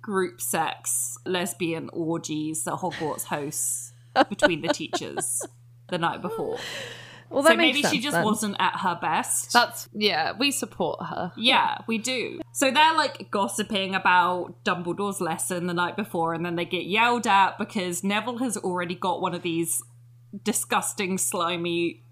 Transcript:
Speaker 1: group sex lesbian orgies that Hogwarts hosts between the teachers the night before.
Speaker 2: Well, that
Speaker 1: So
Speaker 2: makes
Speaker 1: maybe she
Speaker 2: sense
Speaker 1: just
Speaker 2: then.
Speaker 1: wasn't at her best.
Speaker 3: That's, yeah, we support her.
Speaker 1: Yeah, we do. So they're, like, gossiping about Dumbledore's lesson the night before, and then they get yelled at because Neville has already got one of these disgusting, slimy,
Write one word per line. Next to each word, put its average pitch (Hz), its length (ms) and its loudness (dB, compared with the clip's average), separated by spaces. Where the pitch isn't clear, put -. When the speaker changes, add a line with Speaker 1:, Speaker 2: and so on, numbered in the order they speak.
Speaker 1:
group 190 400 -2
sex - 840 -2
lesbian 175 680 -2
orgies 156 720 -4
that 156 100 -2
Hogwarts 160 500 -4
hosts - 680 -6
between 294 340 2
the 165 80 -4
teachers - 720 -4
the 180 80 -2
night 165 240 -2
before. 185 360 -4
Speaker 2:
Well, 277 140 0
that 320 80 8
Speaker 1:
So 330 60 6
Speaker 2:
makes 311 200 4
Speaker 1:
maybe 294 100 2
she - 80 2
Speaker 2:
sense 233 80 -2
Speaker 1:
just 294 120 -2
Speaker 2:
then. 170 100 4
Speaker 1:
wasn't 214 340 0
at 180 200 0
her 175 220 0
best. 175 520 -2
Speaker 3:
That's, - 400 4
yeah, 170 440 2
we 277 140 2
support - 560 -2
her. 175 300 -6
Speaker 1:
Yeah, 247 480 4
we 226 120 0
do. 233 420 -4
So 269 180 4
they're, 311 240 6
like, 285 360 0
gossiping 196 640 0
about 180 680 4
Dumbledore's 185 580 -2
lesson 170 460 -2
the 175 60 0
night 180 240 0
before, 165 360 0
and 165 120 -4
then 170 100 -4
they 175 100 0
get 175 200 -4
yelled 226 420 2
at 196 300 6
because 180 460 -2
Neville 220 360 0
has 233 180 -2
already 180 380 -2
got 180 260 -2
one 180 140 0
of 170 60 -6
these 165 400 0
disgusting, 196 760 -2
slimy, 170 840 -2